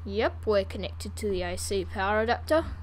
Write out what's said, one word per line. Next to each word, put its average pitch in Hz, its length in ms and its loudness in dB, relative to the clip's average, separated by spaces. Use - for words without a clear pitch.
Yep, 226 420 -2
we're 202 180 4
connected - 520 -8
to 208 140 -2
the 180 120 0
A 180 140 -2
C 196 280 -2
power 208 360 2
adapter. 302 460 4